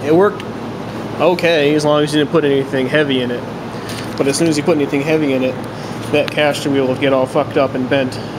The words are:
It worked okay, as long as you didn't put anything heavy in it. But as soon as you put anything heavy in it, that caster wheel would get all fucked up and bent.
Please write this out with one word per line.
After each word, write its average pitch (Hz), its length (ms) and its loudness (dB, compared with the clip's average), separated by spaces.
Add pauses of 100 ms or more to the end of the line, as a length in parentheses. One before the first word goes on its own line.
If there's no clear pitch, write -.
It 143 100 2
worked 190 300 2 (760)
okay, 160 560 2
as 151 100 2
long 151 180 4
as 147 100 -2
you 151 60 2
didn't 147 120 2
put 160 120 4
anything 139 440 0
heavy 139 340 2
in 123 100 -2
it. 120 120 -4 (720)
But 135 100 0
as 139 100 0
soon 170 100 2
as 156 100 2
you 147 60 -2
put 160 140 2
anything 143 240 0
heavy 156 320 0
in 131 100 0
it, 127 120 -2 (560)
that 147 180 2
caster 147 400 0
wheel 139 180 2
would 127 120 0
get 135 140 2
all 131 120 4
fucked 135 320 -2
up 139 160 2
and 127 160 -2
bent. 131 240 0 (260)